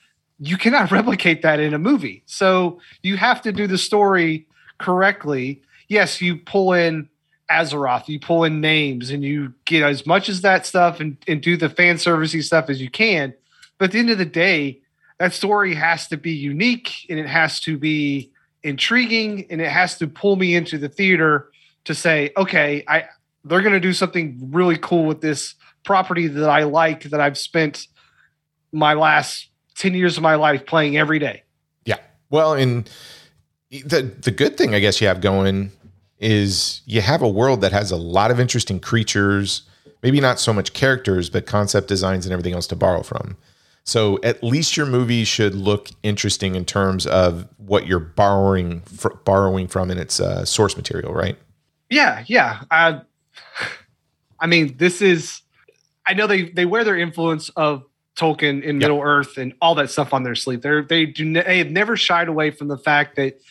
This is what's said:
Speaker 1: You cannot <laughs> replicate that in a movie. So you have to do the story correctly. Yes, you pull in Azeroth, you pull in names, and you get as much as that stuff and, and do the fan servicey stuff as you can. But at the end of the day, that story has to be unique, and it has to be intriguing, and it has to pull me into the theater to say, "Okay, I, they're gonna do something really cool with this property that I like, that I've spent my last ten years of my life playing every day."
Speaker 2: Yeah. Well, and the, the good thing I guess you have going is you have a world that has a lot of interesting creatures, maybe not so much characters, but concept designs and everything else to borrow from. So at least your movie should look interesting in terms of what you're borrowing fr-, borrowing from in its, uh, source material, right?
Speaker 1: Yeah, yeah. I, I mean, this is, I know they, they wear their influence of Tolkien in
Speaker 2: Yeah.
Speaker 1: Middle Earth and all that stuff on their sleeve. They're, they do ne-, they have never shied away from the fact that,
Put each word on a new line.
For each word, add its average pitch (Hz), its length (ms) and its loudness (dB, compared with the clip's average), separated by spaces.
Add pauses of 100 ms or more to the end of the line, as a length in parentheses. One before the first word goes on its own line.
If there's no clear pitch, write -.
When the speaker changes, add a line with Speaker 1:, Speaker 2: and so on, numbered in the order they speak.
(400)
Speaker 1:
You 156 180 -4
cannot 226 340 2
<laughs> 190 80 4
replicate 190 420 0
that 151 180 2
in 151 140 0
a 151 60 -2
movie. 165 480 -2
So 185 520 0 (240)
you 190 140 -2
have 240 240 2
to 220 100 -4
do 202 160 -2
the 185 100 0
story 180 680 2 (300)
correctly. 151 840 -2 (280)
Yes, 202 320 0
you 175 160 0
pull 190 360 0
in 165 360 0 (420)
Azeroth, 143 560 0
you 151 120 -8
pull 165 260 2
in 156 160 -2
names, 143 480 0
and 143 140 -6
you 139 300 -4 (120)
get 160 180 2
as 139 220 0
much 190 240 2
as 190 120 -6
that 190 240 2
stuff 175 360 2
and, 151 160 -6 (100)
and 151 140 -2
do 170 160 2
the 160 120 0
fan 175 280 2
servicey 160 460 0
stuff 160 260 0
as 135 100 -4
you 127 100 -10
can. 165 440 -2 (440)
But 190 80 0
at 180 60 -2
the 214 80 0
end 233 120 2
of 214 80 0
the 180 60 -2
day, 156 560 0 (360)
that 180 160 -2
story 202 420 0
has 160 340 -2
to 165 60 -6
be 165 160 -6
unique, 156 800 -4
and 160 100 -6
it 151 80 -6
has 156 340 0
to 160 160 -4
be 143 540 -2 (320)
intriguing, 214 840 -2
and 165 100 -6
it 165 100 -2
has 175 280 0
to 165 100 -4
pull 196 280 0
me 180 200 2
into 160 220 -2
the 143 120 -6
theater 160 600 0 (360)
to 165 100 -6
say, 151 420 0
"Okay, 147 500 0
I, 156 180 0 (380)
they're 170 180 2
gonna 196 200 2
do 185 120 2
something 170 440 -4 (140)
really 170 260 2
cool 170 280 0
with 156 160 -2
this 151 340 -4 (280)
property 185 440 0
that 151 220 0
I 151 140 4
like, 156 460 0
that 151 100 -2
I've 143 180 0
spent - 500 -4 (840)
my 151 220 2
last 151 560 0 (260)
ten 185 180 -2
years 180 240 2
of 160 60 -2
my 156 120 4
life 151 320 2
playing 151 300 0
every 156 220 0
day." 123 240 -6 (400)
Speaker 2:
Yeah. 107 140 -4 (320)
Well, 156 240 4
and 123 360 0 (840)
the, 139 320 -2
the - 280 -4
good 143 240 0
thing - 200 0
I 104 40 2
guess 101 220 2
you 107 60 4
have 92 120 2
going 98 520 0 (500)
is 101 640 0
you 113 160 -2
have 139 200 2
a 123 80 2
world 113 320 2
that 95 100 2
has 101 200 0
a 90 60 -2
lot 87 340 2
of 120 100 0
interesting 107 380 -2
creatures, 101 840 0 (400)
maybe 135 160 2
not 127 200 2
so - 140 0
much 98 200 -4
characters, 101 560 0
but 92 160 -4
concept 104 420 0
designs 95 380 -2
and 92 80 -6
everything 90 200 -4
else 90 140 -6
to - 80 -8
borrow 87 280 2
from. - 340 -10 (480)
So 104 360 2
at 117 220 -2
least 139 320 0
your 151 100 0
movie 120 380 0
should 104 320 0
look 101 340 -2 (140)
interesting 101 520 -2
in 90 100 -4
terms 95 420 0
of 90 400 2 (100)
what 101 300 0
you're 90 140 2
borrowing 95 800 2
fr-, - 280 -6 (140)
borrowing 95 440 2
from 92 220 -2
in 92 80 -4
its, - 220 -6
uh, 92 260 -2
source 101 300 0
material, - 380 -8
right? 90 240 -4 (520)
Speaker 1:
Yeah, 226 380 0
yeah. 131 420 0
I, 160 320 2 (1400)
I 165 80 -2
mean, 156 300 0
this 180 240 0
is, 175 400 0 (640)
I 190 80 0
know 208 140 0
they, 185 220 0
they 175 160 0
wear 214 180 0
their 202 140 0
influence 165 520 -4
of 151 340 -2 (320)
Tolkien 147 480 0
in 147 120 -2
Speaker 2:
Yeah. 143 120 2
Speaker 1:
Middle 147 140 2
Earth 143 360 0
and 127 240 -6
all 165 140 4
that 139 140 0
stuff 143 240 -2
on 127 100 0
their 120 120 -4
sleeve. 123 260 -6
They're, 151 220 0
they 160 220 0
do 156 200 -6
ne-, 160 180 0
they 185 160 2
have 147 120 -2
never 214 240 0
shied 170 320 0
away 151 240 0
from 147 160 -10
the 139 100 -6
fact 147 380 0
that, 135 240 -4 (120)